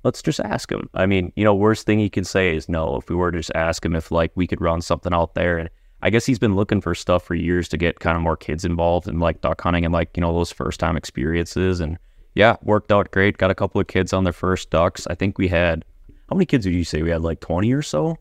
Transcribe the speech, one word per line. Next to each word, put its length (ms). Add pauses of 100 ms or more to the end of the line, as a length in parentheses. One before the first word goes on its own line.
Let's 180
just 180
ask 300
him." 240
I 120
mean, 300
you 80
know, 100
worst 320
thing 140
he 100
can 120
say 320
is 140
no 280
if 120
we 80
were 160
to 60
just 160
ask 300
him 100
if, 160
like, 240
we 120
could 140
run 220
something 320
out 200
there. 220
And 140 (320)
I 80
guess 160
he's 120
been 160
looking 280
for 120
stuff 300
for 100
years 360
to 80
get 200
kinda 220
more 160
kids 300
involved 420
in, 120
like, 200
duck 220
hunting 240
and, 80
like, 200
you 60
know, 140
those 180
first-time 460
experiences. 840
And, 180 (360)
yeah, 280
worked 300
out 180
great. 280
Got 120
a 40
couple 260
of 60
kids 260
on 120
their 100
first 340
ducks. 400
I 60
think 240
we 100
had, 340 (460)
how 80
many 80
kids 200
did 100
you 100
say 180
we 80
had, 120
like, 180
twenty 320
or 100
so? 380